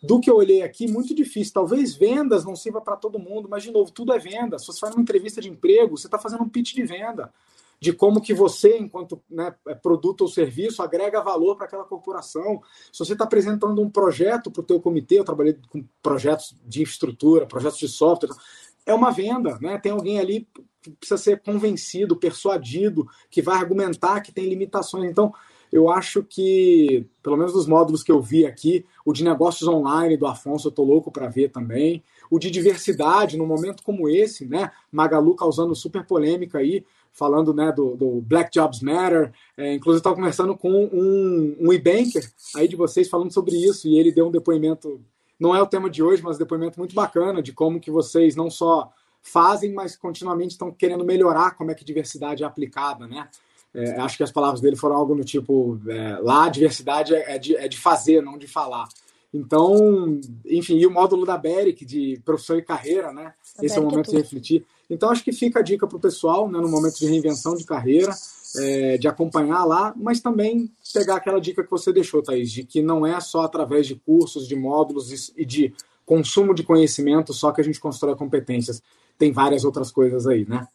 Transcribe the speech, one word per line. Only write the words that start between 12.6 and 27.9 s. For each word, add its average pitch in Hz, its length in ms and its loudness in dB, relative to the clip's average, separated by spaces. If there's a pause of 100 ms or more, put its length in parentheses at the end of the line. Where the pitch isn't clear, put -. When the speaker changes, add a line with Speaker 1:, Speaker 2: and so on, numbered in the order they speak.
Speaker 1:
Se - 80 -20
você 170 160 -6
tá 226 80 -2
apresentando 208 580 0
um 208 80 0
projeto 196 600 0
pro 170 120 -10
teu 170 180 2
comitê, 170 380 0
eu 196 40 -2
trabalhei 151 320 0 (140)
com 143 160 -12 (180)
projetos 143 640 -2
de 120 160 -6
infraestrutura, 151 640 2
projetos 135 340 -6
de 139 80 -6
software, 156 480 0 (500)
é 208 80 2
uma 240 180 2
venda, 202 500 -4
né? 185 160 -8
Tem 202 160 -4
alguém 208 260 -4
ali 202 260 -4 (360)
que 160 100 -20
precisa - 260 -6
ser 208 240 0
convencido, 202 760 -2
persuadido, 165 880 -2 (220)
que 170 120 -2
vai 175 140 0
argumentar 185 680 -2
que - 100 -18
tem 190 180 -6
limitações. 190 600 -6
Então, 208 240 0 (380)
eu 160 180 6
acho 190 340 0
que, 180 840 4 (180)
pelo 147 140 0
menos 175 160 0
nos 180 140 2
módulos 156 360 4